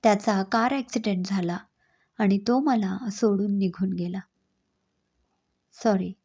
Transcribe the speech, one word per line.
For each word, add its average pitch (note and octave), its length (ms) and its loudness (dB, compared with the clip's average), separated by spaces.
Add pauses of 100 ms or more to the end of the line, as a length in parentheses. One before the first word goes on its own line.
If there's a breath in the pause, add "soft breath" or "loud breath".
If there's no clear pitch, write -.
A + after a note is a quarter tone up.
त्याचा G3+ 400 2
कार A#3 300 0
ॲक्सिडेंट A3 540 -2
झाला F3+ 320 -2 (600)
आणि G3+ 200 4
तो A#3 220 2
मला G#3+ 380 0 (140)
सोडून G3+ 460 0
निघून F#3+ 340 -2
गेला. F3 280 -6 (1600)
"Sorry. F#3+ 340 0 (120)